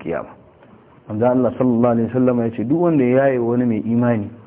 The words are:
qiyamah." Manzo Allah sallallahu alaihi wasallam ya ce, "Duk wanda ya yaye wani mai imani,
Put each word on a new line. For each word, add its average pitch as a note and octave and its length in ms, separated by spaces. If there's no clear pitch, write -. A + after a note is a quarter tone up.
qiyamah." D#2+ 320
Manzo G#2+ 220
Allah B2+ 300
sallallahu A#2+ 340
alaihi A2+ 160
wasallam B2+ 320
ya A2+ 160
ce, G#2+ 80
"Duk D3 160
wanda D#3+ 220
ya B2+ 260
yaye C3 80
wani A#2+ 280
mai A2 200
imani, A#2 440